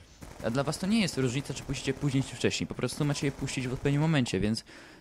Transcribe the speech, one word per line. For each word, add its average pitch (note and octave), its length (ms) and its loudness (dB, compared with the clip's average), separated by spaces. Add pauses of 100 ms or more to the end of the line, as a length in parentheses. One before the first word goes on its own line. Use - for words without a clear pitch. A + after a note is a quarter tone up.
(440)
A A2 60 0
dla C3 120 2
was D3 160 -2
to F#3 80 -4
nie A3 140 4
jest E3+ 180 0
różnica, C3 360 0
czy - 80 -8
puścicie C3+ 320 -2
później, C3+ 280 2
czy - 140 -10
wcześniej. - 300 0
Po - 80 -8
prostu - 300 -2
macie C#3+ 220 0
je C#3 60 0
puścić C3 360 -4
w A#2+ 40 -4
odpowiednim C#3+ 300 2
momencie, C#3+ 380 4
więc, G#2+ 240 2 (360)